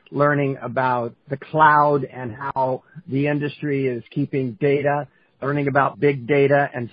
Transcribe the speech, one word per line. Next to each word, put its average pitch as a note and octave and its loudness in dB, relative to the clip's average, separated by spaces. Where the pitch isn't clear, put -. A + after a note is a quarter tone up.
learning C#3+ 0
about B2 -2
the C#3 -6
cloud D3 4
and B2 -12
how C3 -4
the C#3 -2
industry C#3+ -2
is B2 -4
keeping C3+ -4
data, C#3+ 0
learning C#3+ -2
about C#3 2
big C#3+ 0
data, C#3+ 4
and A#2+ -8